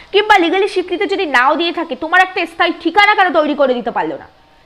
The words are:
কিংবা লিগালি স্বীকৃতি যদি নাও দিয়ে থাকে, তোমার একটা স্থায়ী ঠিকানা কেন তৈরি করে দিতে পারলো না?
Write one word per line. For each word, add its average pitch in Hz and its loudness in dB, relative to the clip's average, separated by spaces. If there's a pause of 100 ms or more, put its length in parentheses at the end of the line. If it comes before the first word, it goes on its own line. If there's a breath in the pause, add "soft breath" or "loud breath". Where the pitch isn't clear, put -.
(120)
কিংবা 427 4
লিগালি 370 2
স্বীকৃতি 359 -4
যদি 381 -2
নাও 269 2
দিয়ে 339 -2
থাকে, 311 -6
তোমার 339 0
একটা 370 -2
স্থায়ী 339 -2
ঠিকানা 403 2
কেন 370 2
তৈরি 302 0
করে 262 2
দিতে 240 -4
পারলো 160 -6
না? - -18 (380 soft breath)